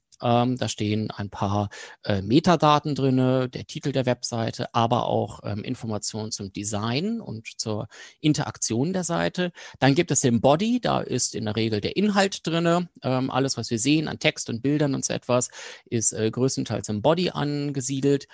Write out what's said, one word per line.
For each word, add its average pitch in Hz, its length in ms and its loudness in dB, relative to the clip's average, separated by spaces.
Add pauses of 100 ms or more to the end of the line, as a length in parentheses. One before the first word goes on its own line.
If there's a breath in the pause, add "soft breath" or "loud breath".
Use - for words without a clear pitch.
(200)
ähm, 123 360 2
da 110 100 -4
stehen 107 440 -2
ein 101 180 -8
paar, 101 400 0 (340 loud breath)
äh, 98 180 0
Metadaten 151 720 4
drinne, 131 540 2
der 123 180 -10
Titel 147 280 -6
der 131 120 0
Webseite, 120 720 -2
aber 117 300 2
auch, 110 400 -2
ähm, 104 180 -6
Informationen 107 720 -6
zum 98 180 -8
Design 117 680 -4
und - 360 -12
zur 110 300 -4 (320 loud breath)
Interaktion 147 720 0
der 185 140 -4
Seite. 170 480 -2 (260 loud breath)
Dann 135 160 6
gibt - 160 2
es 139 80 2
den 117 220 4
Body, 214 400 4
da 135 180 0
ist - 360 -4
in 110 100 -4
der 107 100 -2
Regel 110 240 0
der 92 160 -4
Inhalt 196 500 0
drinne. 170 440 0 (120)
Ähm, 127 300 0
alles, 135 240 0
was 113 140 -6
wir 117 100 0
sehen 147 300 2
an - 100 -8
Text - 300 0
und 117 120 -4
Bildern 143 320 2
und 131 120 -4
so 123 80 -2
etwas, 123 380 0 (340 loud breath)
ist, 113 260 0
äh, 110 180 0
größtenteils 120 600 -2
im 107 120 -2
Body 170 280 4
angesiedelt. 139 1040 0